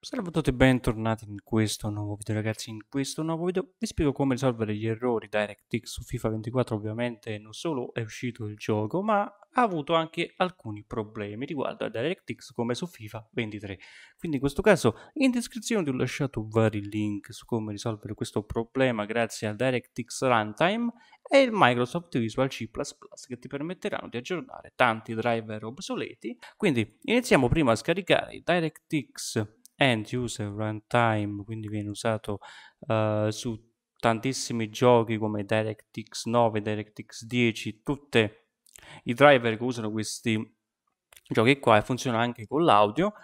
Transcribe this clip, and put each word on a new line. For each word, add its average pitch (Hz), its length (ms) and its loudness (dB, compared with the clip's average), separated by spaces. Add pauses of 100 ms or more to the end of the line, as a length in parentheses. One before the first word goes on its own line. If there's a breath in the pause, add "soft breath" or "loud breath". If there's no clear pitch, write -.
Salve 202 260 -6
a - 20 -6
tutti 160 180 0
e 131 60 0
bentornati 113 720 2
in 104 160 -12
questo 107 480 0
nuovo 104 240 -6
video, 107 200 -6
ragazzi. 107 360 -4
In 107 180 -14
questo 135 340 -4
nuovo 160 220 -2
video 180 340 -4
vi 226 80 -6
spiego 147 260 2
come 135 200 2
risolvere 117 420 0
gli 107 120 -4
errori 113 420 0
DirectX 104 560 -2
su - 180 -12
fifa 120 280 -4
ventiquattro. 113 440 -2
Ovviamente 110 640 -6
non 107 160 -16
solo 143 400 -4
è 123 80 -6
uscito 113 460 -8
il 104 100 -10
gioco, 110 460 -2
ma 208 220 2
ha - 360 -6
avuto 170 340 0
anche 165 440 -2
alcuni 113 460 -4
problemi 107 600 -8
riguardo 143 400 -4
a 110 60 -4
DirectX 120 640 -8
come 120 200 -2
su 180 120 -6
fifa 110 460 -14
ventitré. 104 460 -6 (380 loud breath)
Quindi 151 220 -4
in 120 40 -2
questo 143 200 -2
caso 156 340 4 (200 loud breath)
in 269 160 4
descrizione 233 520 -2
ti 139 60 -2
ho 127 40 -2
lasciato 127 540 -2
vari 110 320 2
link 104 540 -4
su - 100 -18
come 110 280 -4
risolvere 104 420 -6
questo - 280 -4
problema 117 640 0
grazie 110 440 -2
al 104 80 -6
DirectX 123 680 -4
Runtime 143 680 2 (360 soft breath)
e 277 140 8
il 247 100 2
Microsoft 131 680 2
Visual 123 300 0
C 120 220 -8
plus - 260 -8
plus, - 300 -20
che 120 120 -12
ti 147 100 -16
permetteranno 160 600 -8
di 113 80 -10
aggiornare - 580 -8
tanti 113 380 2
driver 110 540 -2
obsoleti. 233 720 -10 (180 loud breath)
Quindi 123 460 0
iniziamo 208 460 4
prima 143 240 4
a 107 40 4
scaricare - 600 0
i - 60 -16
DirectX - 1160 -4 (220)
End 117 320 4
User 120 340 -4
Runtime, 107 960 0
quindi 110 240 -10
viene 104 220 -6
usato, 104 520 -2 (460 loud breath)
eh, 107 440 2
su 110 420 -8 (240)
tantissimi 117 720 -2
giochi 113 480 4
come 104 300 -2
DirectX 110 800 -4
nove, 113 340 4
DirectX 107 640 -8
dieci, 113 600 0
tutte - 640 0 (560 loud breath)
i 120 100 -2
driver 120 420 6
che 113 60 -6
usano 117 280 -2
questi 110 680 -2 (680)
giochi 120 320 4
qua, 113 200 6
e 104 40 4
funziona 120 360 -2
anche 117 280 -2
con 143 160 -2
l'audio. 120 600 6